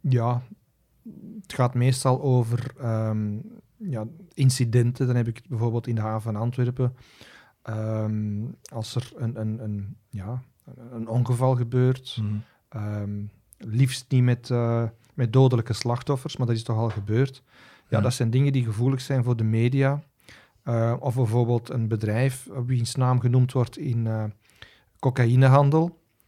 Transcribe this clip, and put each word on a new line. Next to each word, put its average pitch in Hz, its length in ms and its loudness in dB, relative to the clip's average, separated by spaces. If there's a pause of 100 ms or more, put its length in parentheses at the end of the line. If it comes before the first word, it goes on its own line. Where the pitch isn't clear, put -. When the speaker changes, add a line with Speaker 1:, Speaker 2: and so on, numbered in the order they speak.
Speaker 1:
ja, 123 420 0 (1000)
het - 100 -18
gaat 123 220 0
meestal 127 480 2
over, 120 580 0
ehm, 110 540 -2 (420)
ja, 123 300 -6 (280)
incidenten. 123 720 2
Dan 123 100 0
heb 117 120 0
ik 113 80 -6
het - 120 -20
bijvoorbeeld 117 380 -2
in 120 80 -2
de 113 60 0
haven 110 320 -4
van 104 100 -4
Antwerpen. 123 540 -2 (680)
Ehm, 107 800 -4 (280)
als 113 220 -8
er - 220 -6
een, 117 240 -6
een, 110 240 -4
een, 101 320 -8 (120)
ja, 110 340 -10 (480)
een 113 180 -10
ongeval 123 480 2
gebeurt, 127 680 0
Speaker 2:
Mhm. 104 120 -2 (340)
Speaker 1:
ehm, 104 420 -6 (480)
liefst 123 500 0
niet 127 140 4
met, 123 280 2
eh, 117 320 0 (320)
met 117 180 -2
dodelijke 127 400 6
slachtoffers, 123 640 -2
maar 131 100 -2
dat 117 100 0
is 110 60 -6
toch 113 160 -2
al 113 120 0
gebeurd. 107 520 -2 (460)
Ja, - 80 0
Speaker 2:
Ja. 104 40 4
Speaker 1:
dat 123 140 2
zijn 117 160 0
dingen 135 220 2
die 131 120 2
gevoelig 120 360 0
zijn 131 240 -2
voor 120 120 2
de 113 80 0
media. 135 580 2 (600)
Eh, 117 380 0
of 139 140 -2
bijvoorbeeld 120 560 0
een 113 180 -2
bedrijf, 110 580 -2
eh, 117 200 -10
wiens 123 280 -2
naam 127 260 2
genoemd 127 320 4
wordt 120 260 -2
in, 117 280 -2
eh, 110 180 -2 (720)
cocaïnehandel. 135 1080 4 (240)